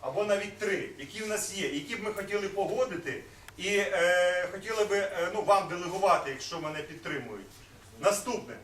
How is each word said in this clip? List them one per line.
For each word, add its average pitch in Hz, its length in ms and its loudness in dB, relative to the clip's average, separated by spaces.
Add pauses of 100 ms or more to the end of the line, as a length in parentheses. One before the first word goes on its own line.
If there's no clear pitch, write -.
або 139 240 -2
навіть 202 340 0
три, 196 300 0 (100)
які 214 240 -10
в 214 60 -4
нас 208 260 -2
є, 196 140 -2
які 208 280 -4
б 196 80 -6
ми 208 80 -2
хотіли 202 360 -2
погодити 202 760 -2 (320)
і, 185 200 -4
е, 180 760 4
хотіли 208 320 0
би, 190 140 2
е, 190 360 0
ну, 214 80 0
вам 196 260 6
делегувати, 175 640 2
якщо 160 300 -6
мене 151 220 -6
підтримують. 127 640 -8 (540)
Наступне. 185 640 0